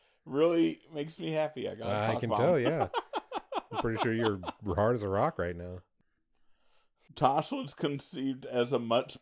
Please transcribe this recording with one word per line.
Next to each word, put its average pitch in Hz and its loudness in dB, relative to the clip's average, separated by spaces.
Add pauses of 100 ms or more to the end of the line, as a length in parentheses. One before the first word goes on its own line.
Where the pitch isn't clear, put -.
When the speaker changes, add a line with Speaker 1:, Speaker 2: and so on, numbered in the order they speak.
(260)
Speaker 1:
really 165 4 (140)
makes 156 -8
me 165 -4
happy. 151 -2
I 95 -10
gotta 110 -6
Speaker 2:
I 107 0
Speaker 1:
talk 117 -2
Speaker 2:
can 117 -2
Speaker 1:
about 107 2
Speaker 2:
tell, 170 4
Speaker 1:
him. 123 2
Speaker 2:
yeah. 147 0 (400)
Speaker 1:
<laughs> - -8
Speaker 2:
I'm 440 -4
pretty 113 0
sure 113 0
you're 110 0 (340)
hard 110 4
as 104 -4
a 98 -2
rock 110 0
right 87 -2
now. 90 -10 (1400)
Speaker 1:
Tosh 147 2
was 262 -6
conceived 135 -4
as 123 0
a 131 2
much 117 0